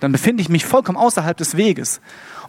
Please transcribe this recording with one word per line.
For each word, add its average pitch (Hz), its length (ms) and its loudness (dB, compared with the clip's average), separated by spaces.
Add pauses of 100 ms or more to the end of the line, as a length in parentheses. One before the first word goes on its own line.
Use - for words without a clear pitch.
Dann 139 100 0
befinde 214 300 2
ich 160 80 -2
mich 170 160 2
vollkommen 240 320 0
außerhalb 175 400 0
des 156 180 -6
Weges. 180 460 0 (480)